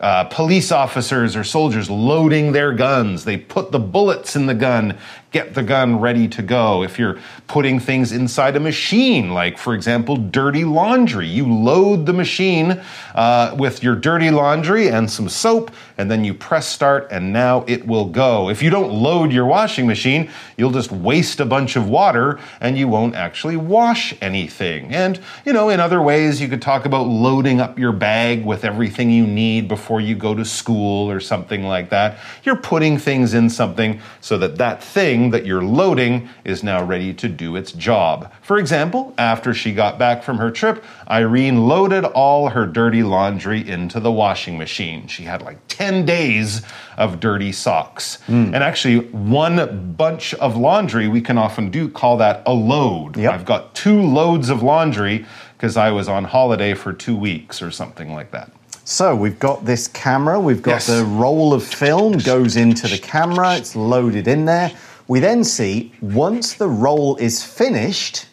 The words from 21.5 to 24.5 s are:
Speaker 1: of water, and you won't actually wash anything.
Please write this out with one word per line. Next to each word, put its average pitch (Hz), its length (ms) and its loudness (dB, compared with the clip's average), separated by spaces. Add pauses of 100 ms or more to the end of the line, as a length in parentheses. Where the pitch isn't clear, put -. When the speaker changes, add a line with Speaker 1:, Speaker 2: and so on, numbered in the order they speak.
Speaker 1:
of 107 120 0
water, 143 500 2 (220)
and 127 160 -2
you 135 100 0
won't 117 280 0
actually 147 420 -6
wash 226 640 0
anything. 87 720 -6